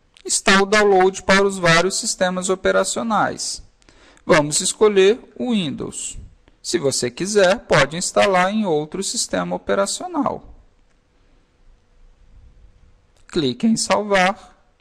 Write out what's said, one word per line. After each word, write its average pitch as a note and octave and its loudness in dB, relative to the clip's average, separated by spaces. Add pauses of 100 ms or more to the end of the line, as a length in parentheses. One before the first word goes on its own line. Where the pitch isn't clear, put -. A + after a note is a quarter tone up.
(240)
está G3 2
o G3 2
download G3 2
para G3 2
os G3 -4
vários E3+ 2
sistemas F#3 -2
operacionais. F#3+ -2 (640)
Vamos D3+ 2
escolher G#3 2 (160)
o B3 -4
Windows. D3 -6 (420)
Se - -4
você C3+ -2
quiser, G3 0
pode F3 2
instalar F#3+ 2
em A3 -2
outro D#3 -2
sistema F3+ -6
operacional. G3+ -4 (2750)
Clique C#3 -2
em A3 4
salvar G3 0 (300)